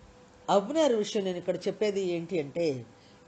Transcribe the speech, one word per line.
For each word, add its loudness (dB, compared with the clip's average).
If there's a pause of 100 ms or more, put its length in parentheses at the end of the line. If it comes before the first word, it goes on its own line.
(500)
అబ్నేరు 4
విషయం -2
నేను -2
ఇక్కడ -2
చెప్పేది -2
ఏంటి -2
అంటే, -2 (420)